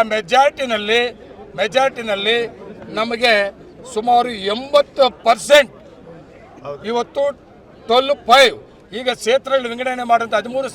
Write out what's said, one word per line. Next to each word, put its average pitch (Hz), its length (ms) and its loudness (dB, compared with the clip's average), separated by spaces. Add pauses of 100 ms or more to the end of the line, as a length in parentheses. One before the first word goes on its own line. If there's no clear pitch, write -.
(120)
ಮೆಜಾರಿಟಿನಲ್ಲಿ, 226 920 0 (580)
ಮೆಜಾರಿಟಿನಲ್ಲಿ 226 800 -2 (600)
ನಮಗೆ 233 360 0 (600)
ಸುಮಾರು 240 360 0 (240)
ಎಂಬತ್ತು 277 500 0 (220)
ಪರ್ಸೆಂಟ್ 240 480 4 (1160)
ಇವತ್ತು 240 320 -2 (640)
ಟ್ವೆಲ್ವ್ 269 280 2 (140)
ಫೈವ್. 254 260 6 (440)
ಈಗ 254 80 -6 (140)
ಕ್ಷೇತ್ರಗಳು 262 520 0
ವಿಂಗಡಣೆ 247 380 -6
ಮಾಡಿದಂಥ 226 300 0
ಹದಿಮೂರು 247 340 -6